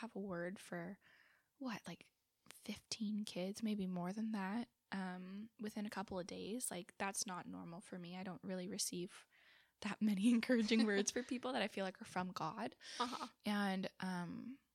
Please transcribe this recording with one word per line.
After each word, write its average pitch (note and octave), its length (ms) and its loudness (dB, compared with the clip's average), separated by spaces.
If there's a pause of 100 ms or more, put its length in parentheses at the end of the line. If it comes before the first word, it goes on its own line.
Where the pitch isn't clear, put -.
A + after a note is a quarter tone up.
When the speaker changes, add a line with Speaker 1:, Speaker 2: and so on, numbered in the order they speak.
Speaker 1:
have A3+ 140 -6
a G3+ 40 -6
word F#3 380 -2
for, F3 400 -6 (640)
what, B3+ 280 -2
like, - 180 -8 (600)
fifteen G#3 580 -2
kids, F#3+ 380 -4
maybe G#3 240 2
more F3+ 260 0
than A3 200 -2
that, G#3 360 0 (240)
um, F#3+ 580 -4 (120)
within G#3 240 -2
a G#3 60 -4
couple G3 280 -2
of F3 60 -2
days. F#3 460 -4
Like, F3+ 260 -6
that's G3 300 0
not F3+ 200 -6
normal F3 340 -8
for - 180 -10
me. F3 200 -8
I F#3 40 -4
don't F#3 200 -6
really F#3 240 -2
receive F#3+ 440 -2 (720)
that G3 180 -2
many G#3 280 6
<laughs> A#3+ 40 10
encouraging A3+ 540 6
words G3+ 240 4
Speaker 2:
<laughs> - 0 -
Speaker 1:
for B3 100 0
people B3+ 320 -2
that A#3+ 80 4
I G3+ 60 2
feel G3 180 -2
like F#3 160 -4
are A3 40 -12
from F#3 280 0
God. G3 400 -2 (260)
Speaker 2:
Uh-huh. B3 280 0 (180)
Speaker 1:
And, G3+ 420 4 (140)
um, F#3 560 -4 (180)